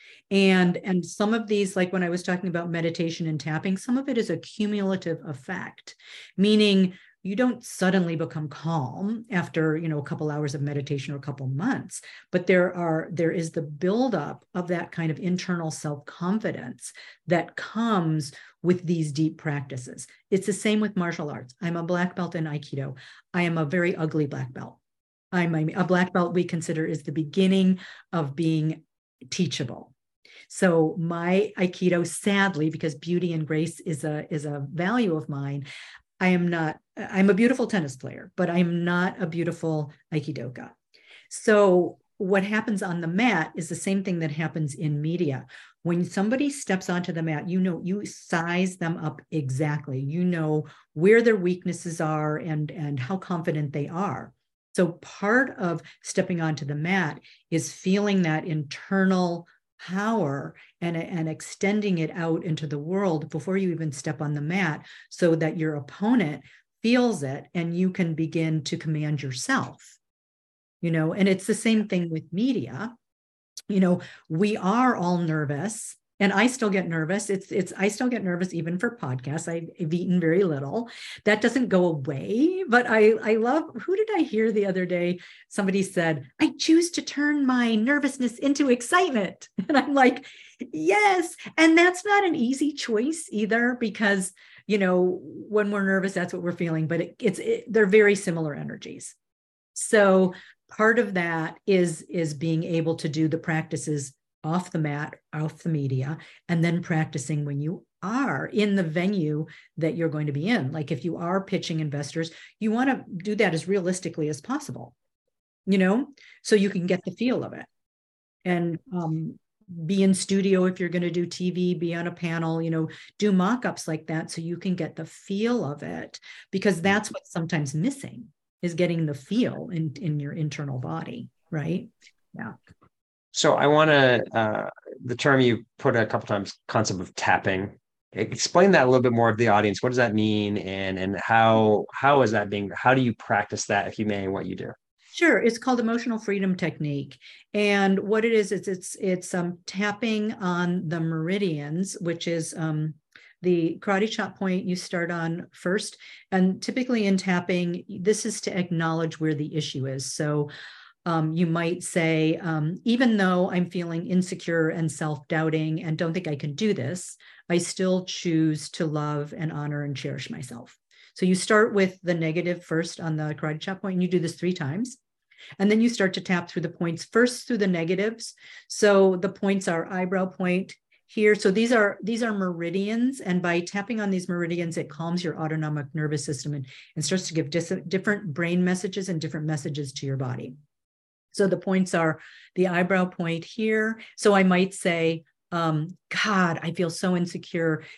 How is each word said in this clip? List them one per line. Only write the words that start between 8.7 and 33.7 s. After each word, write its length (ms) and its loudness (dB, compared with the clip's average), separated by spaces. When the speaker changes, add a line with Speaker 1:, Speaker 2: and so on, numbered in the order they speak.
Speaker 1:
after, 480 0
you 120 -4
know, 100 -2
a 40 -8
couple 280 -4
hours 240 -4
of 60 -4
meditation 520 -4
or 40 -8
a 40 -10
couple 260 -8
months, 540 -4
but 160 -2
there 260 6
are, 380 -2
there 200 0
is 200 -4
the 100 -4
buildup 840 -2
of 140 -4
that 220 -4
kind 200 -2
of 80 -4
internal 500 -2
self-confidence 1200 -6
that 280 0
comes 760 0
with 240 2
these 240 0
deep 260 0
practices. 680 -8
It's 160 0
the 60 0
same 260 0
with 180 -2
martial 320 -4
arts. 320 -12
I'm 160 -2
a 60 -4
black 320 -2
belt 180 -6
in 120 -2
Aikido. 500 -8
I 100 2
am 140 0
a 80 0
very 300 0
ugly 300 0
black 260 -6
belt. 280 -16
I'm 220 2
a, 200 0
a 100 0
black 280 2
belt 220 2
we 120 2
consider 400 -4
is 180 -4
the 80 -8
beginning 680 2
of 240 -2
being 480 0
teachable. 640 -4
So 440 4
my 580 0
Aikido, 480 2
sadly, 640 0
because 240 -4
beauty 400 -2
and 140 -2
grace 320 -2